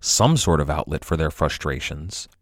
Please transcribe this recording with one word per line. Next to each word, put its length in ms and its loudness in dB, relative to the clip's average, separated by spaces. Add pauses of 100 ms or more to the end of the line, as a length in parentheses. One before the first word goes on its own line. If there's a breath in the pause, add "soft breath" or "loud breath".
some 360 4
sort 240 4
of 100 -2
outlet 340 -4
for 120 -2
their 140 0
frustrations. 1000 -4 (140)